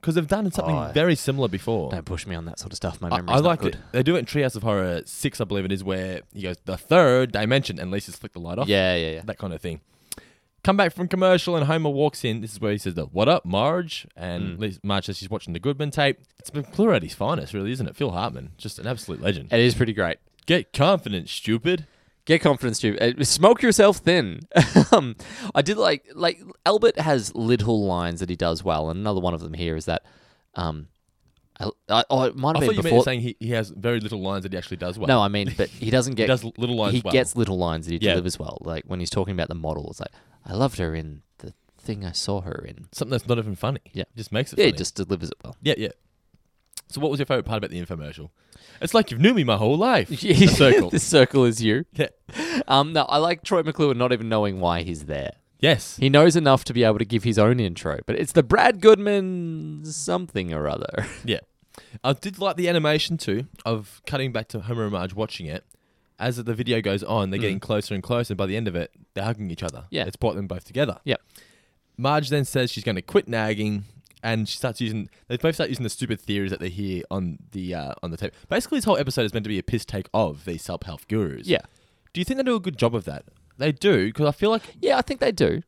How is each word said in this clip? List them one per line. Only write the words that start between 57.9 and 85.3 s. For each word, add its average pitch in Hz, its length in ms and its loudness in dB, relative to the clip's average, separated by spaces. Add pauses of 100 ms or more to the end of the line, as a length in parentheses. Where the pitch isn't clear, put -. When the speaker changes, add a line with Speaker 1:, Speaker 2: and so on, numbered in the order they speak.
Speaker 2:
but - 100 -2
it's - 160 -4
the 165 100 6
Brad 202 380 4
Goodman 180 1040 4
something 156 680 -4
or 76 140 -2
other. - 460 -6
<laughs> - 100 -18
Speaker 1:
Yeah. 113 160 -2 (640)
I 135 100 2
did 185 240 -12
like 190 180 -2
the 175 120 0
animation 156 500 0
too 113 280 -2 (180)
of 110 420 -6
cutting 135 260 -4
back 110 160 -6
to 113 120 -8
Homer 113 240 -4
and 104 80 -4
Marge 92 220 -4
watching 101 320 -6
it. 76 180 -10 (540)
As 117 180 -4
the 117 180 -4
video 117 260 0
goes 101 220 0
on, 101 280 0
they're 98 80 -2
Speaker 2:
Mm. - 40 -2
Speaker 1:
getting 98 180 -2
closer 107 340 -4
and 95 80 -6
closer, 120 300 -2
and 92 60 -6
by 98 80 -2
the 95 100 -2
end 113 120 -4
of 87 80 -6
it, 87 140 -4 (240)
they're 98 100 -6
hugging 107 260 -6
each 82 120 -10
other. 80 280 -8
Speaker 2:
Yeah. 135 160 -4
Speaker 1:
It's 92 100 -10
brought 107 200 -2
them 98 100 -8
both 90 180 -10
together. 131 400 -4
Speaker 2:
Yep. - 160 -2 (760)
Speaker 1:
Marge 143 340 0
then 143 140 0
says 127 260 -2
she's - 140 -10
gonna 92 180 -2
quit - 260 0
nagging, 107 560 -2 (380)
and 113 260 -2
she - 80 -8
starts 120 240 -6
using, 107 280 -4 (200)
they 123 80 -4
both 160 180 0
start 147 160 -4
using 127 140 -4
the 107 60 -4
stupid 110 300 -4
theories 98 300 -2
that 95 100 -6
they 95 80 -6
hear 92 420 -6
on 90 280 -4 (140)
the, 92 220 -6
uh, 73 280 -8
on 87 80 -6
the 82 60 -8
tape. - 160 -8 (160)
Basically, 247 300 -2
this 226 60 -4
whole 214 140 4
episode 131 260 0
is 104 100 -2
meant 110 100 -2
to 107 40 -6
be 104 100 -2
a 92 40 -4
piss - 220 -4
take 98 300 -8
of 76 300 0
these 85 180 -8
self-help 85 460 -12
gurus. 85 380 -4
Speaker 2:
Yeah. 175 140 2 (520)
Speaker 1:
Do 175 80 -6
you 185 40 0
think 262 140 -4
they 269 60 0
do 247 120 0
a 214 40 -2
good 180 160 -6
job 117 180 0
of 104 100 -4
that? 71 200 -10 (320)
They 151 160 0
do, 131 400 4
'cause 151 140 0
I 147 60 2
feel 202 180 0
like 220 120 0 (180)
Speaker 2:
Yeah, 277 180 2
I 247 40 0
think 269 180 -4
they 262 120 2